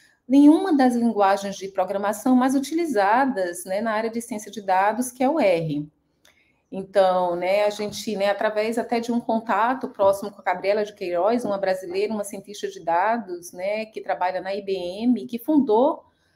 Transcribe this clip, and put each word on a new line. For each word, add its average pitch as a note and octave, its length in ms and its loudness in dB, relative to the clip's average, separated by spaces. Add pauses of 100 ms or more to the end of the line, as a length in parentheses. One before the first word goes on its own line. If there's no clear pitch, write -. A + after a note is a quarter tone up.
(300)
em C#4+ 180 8
uma F#4 240 6
das B3+ 240 4
linguagens G3+ 640 2
de F#3+ 100 -10
programação G3 640 0
mais C4 220 4
utilizadas, A#3 1080 0
né, G3 160 -4
na A3+ 100 -2
área A3+ 180 -2
de A#3 120 -6
ciência G#3+ 280 -10
de G#3+ 120 -14
dados, G3+ 500 0
que - 100 -6
é B3+ 80 2
o D#4+ 80 0
R. E3 480 0 (840)
Então, F#3 640 0
né, F#3+ 300 0
a G#3 40 2
gente, G#3 460 -6
né, G3 140 0
através G#3+ 480 -2
até A#3 240 -2
de A#3 100 -6
um A#3+ 80 0
contato A3+ 720 -2
próximo G3 420 0
com - 80 -20
a - 60 -8
Gabriela G#3 400 0
de G3+ 80 -16
Queiroz, G3 500 0
uma G3+ 140 -2
brasileira, F#3+ 560 -2
uma G#3 100 -6
cientista G3+ 460 -10
de F#3+ 100 -16
dados, F3+ 720 -2
né, G#3 360 -6
que G3+ 120 -12
trabalha F#3 400 -4
na F#3+ 160 -6
I G#3 60 -8
B G3 120 -6
M, G3 520 -2
que A#3 140 -10
fundou B3+ 680 2 (300)